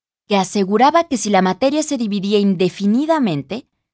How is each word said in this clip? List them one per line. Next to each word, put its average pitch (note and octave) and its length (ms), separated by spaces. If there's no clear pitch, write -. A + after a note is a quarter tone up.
que G3+ 80
aseguraba G#3+ 720
que C4 80
si G#3 140
la F#3 120
materia C4 400
se C#4+ 160
dividía G#3 400
indefinidamente, G3+ 1300